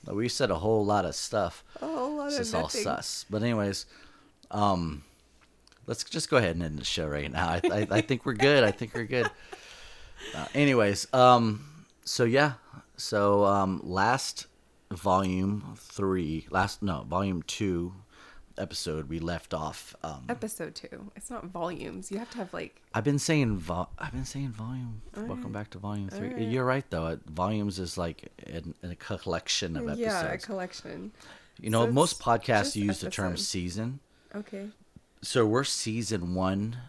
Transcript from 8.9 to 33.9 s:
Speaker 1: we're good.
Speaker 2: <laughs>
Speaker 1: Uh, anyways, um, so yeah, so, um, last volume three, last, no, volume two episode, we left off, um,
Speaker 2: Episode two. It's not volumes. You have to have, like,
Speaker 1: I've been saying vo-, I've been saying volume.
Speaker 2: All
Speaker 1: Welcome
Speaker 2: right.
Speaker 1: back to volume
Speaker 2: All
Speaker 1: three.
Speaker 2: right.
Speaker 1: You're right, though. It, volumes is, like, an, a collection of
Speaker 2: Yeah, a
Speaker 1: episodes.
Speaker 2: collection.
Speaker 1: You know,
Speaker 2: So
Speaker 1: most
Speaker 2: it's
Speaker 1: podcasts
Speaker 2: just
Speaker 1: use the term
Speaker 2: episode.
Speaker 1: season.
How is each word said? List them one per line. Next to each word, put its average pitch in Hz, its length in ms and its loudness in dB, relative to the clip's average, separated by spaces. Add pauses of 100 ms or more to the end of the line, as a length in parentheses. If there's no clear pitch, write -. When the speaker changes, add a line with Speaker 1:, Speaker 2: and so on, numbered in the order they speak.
Speaker 1:
we're 117 80 -2
good. 120 320 0
Speaker 2:
<laughs> - 40 -20 (920)
Speaker 1:
Uh, 78 120 -6 (100)
anyways, 123 580 4
um, 123 520 8 (400)
so - 180 2
yeah, 131 300 6 (420)
so, 101 480 4
um, 98 400 4
last 101 640 0 (420)
volume 95 840 2
three, 90 720 -2
last, 95 320 2
no, 90 220 -2
volume 90 400 0
two 90 500 -2 (640)
episode, 78 520 -6
we 82 100 -4
left 82 340 -4
off, 78 480 -6
um, 69 280 -8
Speaker 2:
Episode 226 460 -8
two. - 420 -14
It's - 120 -14
not 220 180 -12
volumes. 180 640 -8
You 196 100 -6
have 240 120 -10
to 247 60 -12
have, 190 160 -8
like, - 280 -10 (120)
Speaker 1:
I've 113 100 -2
been 143 160 2
saying 135 380 2
vo-, 85 320 -4 (100)
I've - 140 -8
been 127 100 -4
saying 135 280 -6
volume. 113 500 -8 (160)
Speaker 2:
All 208 60 -8
Speaker 1:
Welcome 240 200 -8
Speaker 2:
right. 110 100 -8
Speaker 1:
back 104 180 -8
to 95 60 -14
volume 101 320 -4
Speaker 2:
All - 80 -8
Speaker 1:
three. - 160 -4
Speaker 2:
right. 110 140 -2
Speaker 1:
You're 127 180 0
right, 131 240 0
though. 82 180 -2
It, 82 180 -4
volumes 98 520 0
is, 90 200 -6
like, 85 340 -6 (160)
an, 80 340 -10
a 87 140 -8
collection - 800 -4
of 73 240 -4
Speaker 2:
Yeah, 214 220 0
a - 20 -2
Speaker 1:
episodes. 170 220 -6
Speaker 2:
collection. 190 680 -8 (480)
Speaker 1:
You 110 100 -6
know, 113 160 4
Speaker 2:
So 117 60 2
Speaker 1:
most 151 220 4
Speaker 2:
it's - 80 -10
Speaker 1:
podcasts 113 420 4
Speaker 2:
just - 140 -2
Speaker 1:
use 101 240 0
the 92 80 -4
term 95 240 -2
Speaker 2:
episode. - 100 -4
Speaker 1:
season. 101 560 -4 (340)